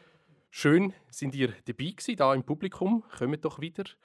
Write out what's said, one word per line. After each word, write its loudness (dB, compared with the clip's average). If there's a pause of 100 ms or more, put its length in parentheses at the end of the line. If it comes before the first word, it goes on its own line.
(500)
Schön, 4 (160)
sind -6
ihr 0 (100)
dabei -6
gewesen, -6
da 4
im 0
Publikum. -2 (120)
Kommt -2
doch -8
wieder. -8 (200)